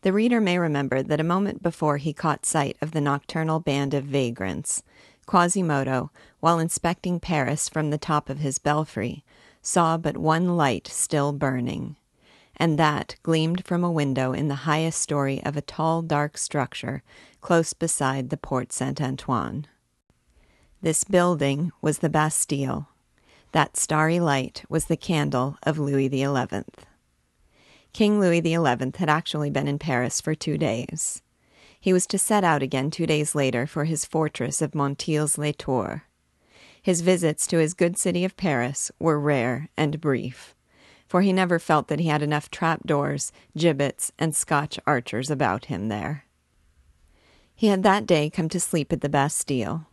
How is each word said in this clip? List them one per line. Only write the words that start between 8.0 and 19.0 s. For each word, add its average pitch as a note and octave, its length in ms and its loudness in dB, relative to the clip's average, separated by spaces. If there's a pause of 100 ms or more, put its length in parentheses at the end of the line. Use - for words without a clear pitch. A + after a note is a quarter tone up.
top D3+ 280 -2
of C#3 120 -8
his C#3+ 180 -2
belfry, D3 680 -2 (380)
saw E3 360 2
but E3 200 -4
one E3+ 400 2
light C3+ 300 0
still D3 440 -2
burning, C3+ 640 -4 (600)
and D#3 220 2
that D3+ 420 0
gleamed E3 440 0
from F3 180 0
a F3 80 0
window C3 420 0
in D#3 140 -2
the C#3+ 80 -2 (100)
highest D#3+ 340 0
story C#3 440 -2
of C#3+ 120 -4
a D3+ 60 -4
tall, E3 400 -2
dark D3 380 -2
structure - 640 -4 (360)
close E3 340 2
beside C3+ 580 -2
the D3+ 60 -4
Porte - 360 -4
Saint-Antoine. C3 960 -4 (1120)